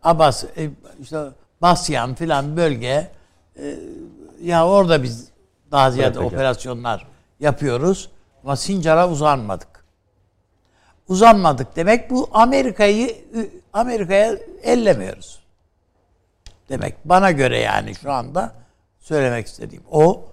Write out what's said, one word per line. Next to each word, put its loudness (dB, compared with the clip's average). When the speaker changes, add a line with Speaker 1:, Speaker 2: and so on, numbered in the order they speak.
Speaker 1:
Abbas, 2
e, -10
işte -10
Basyan 0
filan -4
bölge, -2
e, -12
ya 2
orada 4
biz -10
daha 4
ziyade 0
Speaker 2:
Evet, -4
hocam. -4
Speaker 1:
operasyonlar -6
yapıyoruz. -2
Ama -4
Sincar'a 0
uzanmadık. -4
Uzanmadık 4
demek 0
bu -2
Amerika'yı, 2
Amerika'ya 0
ellemiyoruz -2
demek. -8
Bana 4
göre 0
yani -4
şu -10
anda -6
söylemek -2
istediğim -18
o. 4